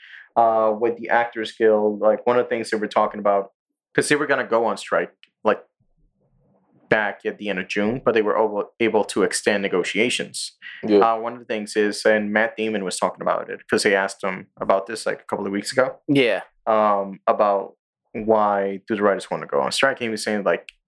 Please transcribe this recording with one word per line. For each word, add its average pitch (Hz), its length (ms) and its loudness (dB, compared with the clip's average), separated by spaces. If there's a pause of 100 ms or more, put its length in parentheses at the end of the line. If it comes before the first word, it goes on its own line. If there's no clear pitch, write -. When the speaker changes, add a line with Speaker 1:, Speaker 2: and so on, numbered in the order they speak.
(360)
Speaker 1:
Uh, 113 360 4
with 113 240 -2
the 113 120 -10
Actors 117 440 -2
Guild, 107 480 2
like, 104 260 2
one 123 100 4
of 123 80 4
the 120 40 -10
things 113 200 -4
they 113 80 -2
were 104 120 -4
talking 107 320 0
about, 101 320 0 (420)
'cause - 140 0
they 147 80 2
were 147 100 -2
gonna 131 180 0
go 113 220 0
on 104 100 -2
strike, 92 360 -2 (320)
like, 107 200 0 (1300)
back 107 340 0
at 98 140 -6
the 104 100 -8
end 95 100 -2
of 92 80 -4
June, 107 380 -2
but 117 100 2
they 113 80 4
were 104 140 0
able, 104 420 -2
able 107 260 2
to - 180 -2
extend 101 400 0
negotiations. - 960 -4 (260)
Speaker 2:
Yeah. 107 160 4
Speaker 1:
Uh, 113 200 4
one 117 140 -8
of 123 60 -14
the 120 60 -20
things 107 320 -8
is, 104 280 0
and 107 280 2
Matt 110 240 0
Damon 110 280 -2
was 90 140 -6
talking - 240 -4
about - 260 -2
it, - 180 -12
'cause 110 160 0
they 104 120 4
asked 98 280 -2
him 98 260 -6 (120)
about 107 260 2
this, 110 200 -10
like, 104 160 -4
a - 20 -20
couple 101 220 -6
of 98 60 -4
weeks 104 200 -4
ago. 131 340 0
Speaker 3:
Yeah. 123 360 4 (240)
Speaker 1:
Um, 101 600 2
about 104 500 2 (360)
why 104 760 0
do 113 80 -4
the 101 80 -2
writers 98 280 2
wanna 78 160 -6
go 69 140 0
on 67 120 -2
strike? 135 240 0
And 123 80 -8
he 117 40 -4
was 107 140 -6
saying, 107 220 -2
like, 98 260 -2 (180)